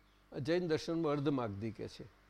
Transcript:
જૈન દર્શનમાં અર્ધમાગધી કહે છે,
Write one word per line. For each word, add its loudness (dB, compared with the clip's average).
જૈન 2
દર્શનમાં 2
અર્ધમાગધી 0
કહે -8
છે, -14